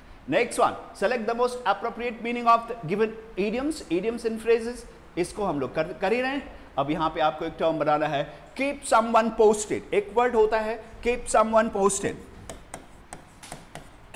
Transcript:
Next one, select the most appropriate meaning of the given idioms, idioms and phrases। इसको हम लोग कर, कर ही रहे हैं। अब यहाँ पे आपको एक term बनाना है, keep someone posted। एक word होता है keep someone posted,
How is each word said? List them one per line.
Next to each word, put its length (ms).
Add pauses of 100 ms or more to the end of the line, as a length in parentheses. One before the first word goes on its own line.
(300)
Next 300
one, 160 (260)
select 240
the 80
most 400
appropriate 520
meaning 200
of 140
the 320
given 160 (300)
idioms, 540
idioms 360
and 180
phrases। 400 (320)
इसको 260
हम 160
लोग 140
कर, 80
कर 300
ही 80
रहे 100
हैं। 340 (140)
अब 120
यहाँ 200
पे 100
आपको 240
एक 140
term 200
बनाना 280
है, 280 (260)
keep 320
someone 480
posted। 540
एक 220
word 180
होता 240
है 260 (220)
keep 300
someone 400
posted, 360 (2000)